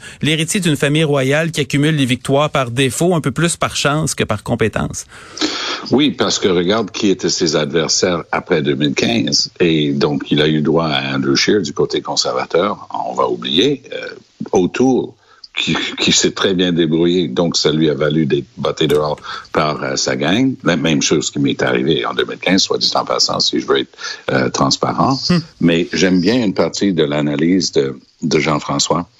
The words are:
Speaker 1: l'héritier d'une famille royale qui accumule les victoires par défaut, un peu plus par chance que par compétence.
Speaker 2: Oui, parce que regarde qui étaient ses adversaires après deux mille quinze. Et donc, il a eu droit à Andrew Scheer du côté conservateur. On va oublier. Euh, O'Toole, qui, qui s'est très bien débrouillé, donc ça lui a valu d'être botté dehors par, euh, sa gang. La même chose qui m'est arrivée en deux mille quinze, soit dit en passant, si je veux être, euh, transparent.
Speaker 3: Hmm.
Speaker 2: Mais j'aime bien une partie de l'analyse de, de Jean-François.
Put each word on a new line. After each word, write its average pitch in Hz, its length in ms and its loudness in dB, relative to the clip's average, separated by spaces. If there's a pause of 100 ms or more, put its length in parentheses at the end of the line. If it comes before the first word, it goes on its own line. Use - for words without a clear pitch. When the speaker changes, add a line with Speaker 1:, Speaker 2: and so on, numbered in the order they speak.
(220)
Speaker 1:
l'héritier 156 380 0
d'une 170 160 2
famille 151 280 2
royale 143 460 2
qui 151 120 -4
accumule 147 340 2
les 139 100 2
victoires 139 460 0
par 131 180 0
défaut, 135 460 0
un 156 60 2
peu 135 100 -2
plus 165 260 0
par - 180 -4
chance 151 380 0
que - 100 -2
par 104 200 -2
compétence. - 640 -2 (840)
Speaker 2:
Oui, 139 200 4
parce 98 260 0
que - 100 0
regarde 92 440 2
qui - 180 0
étaient 90 200 0
ses 80 260 0
adversaires 78 760 0
après 78 300 0
deux 69 140 0
mille 69 180 0
quinze. - 680 0
Et 78 340 2
donc, 71 360 0
il 76 140 2
a 76 40 4
eu 78 140 2
droit 78 240 2
à 67 300 -2
Andrew 67 200 0
Scheer - 280 2
du 73 100 -6
côté 73 300 -2
conservateur. 69 840 -2 (220)
On 62 60 -8
va 62 120 0
oublier. 69 540 0 (100)
Euh, - 100 -8 (480)
O'Toole, - 580 2 (460)
qui, - 220 -2 (220)
qui - 120 0
s'est 104 200 2
très 98 240 0
bien 90 160 2
débrouillé, 85 560 2
donc 80 280 0
ça - 160 0
lui 78 180 2
a 73 40 0
valu 76 320 0
d'être 69 220 -2 (100)
botté 73 300 -2
dehors 76 320 0 (320)
par, 76 320 -2
euh, 67 120 -4
sa 65 200 -2
gang. 104 480 0
La 85 140 2
même 82 240 2
chose - 280 0
qui - 100 -8
m'est 65 220 0
arrivée 62 460 0
en - 80 -6
deux 65 100 0
mille - 140 -10
quinze, 90 240 2
soit - 160 -2
dit - 160 0
en - 100 0
passant, 87 340 -2
si - 200 0
je - 80 -6
veux 67 120 2
être, - 160 -8 (360)
euh, 67 180 0
transparent. 135 720 0 (100)
Speaker 3:
Hmm. 175 80 4 (240)
Speaker 2:
Mais 82 320 2
j'aime 90 260 4
bien 113 240 2
une 92 120 0
partie 98 360 0
de 80 120 2
l'analyse 76 680 2
de, 67 280 0 (240)
de 78 160 0
Jean-François. 78 680 -2 (120)